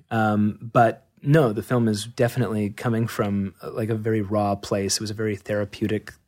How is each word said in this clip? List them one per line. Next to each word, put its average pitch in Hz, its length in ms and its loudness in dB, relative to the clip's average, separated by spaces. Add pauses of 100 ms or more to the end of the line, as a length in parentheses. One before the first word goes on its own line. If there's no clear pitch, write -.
(100)
Um, 107 480 2 (140)
but 113 340 2 (160)
no, 143 300 6
the 104 100 -2
film 120 260 2
is 104 160 0
definitely 113 680 0
coming 113 380 -2
from, 101 540 -2
uh, - 100 -10
like, 110 160 -4
a 117 80 0
very 110 260 0
raw 104 320 0
place. 98 420 -2
It - 40 -6
was 107 100 -6
a 104 40 -8
very 107 220 -2
therapeutic 104 760 -4 (160)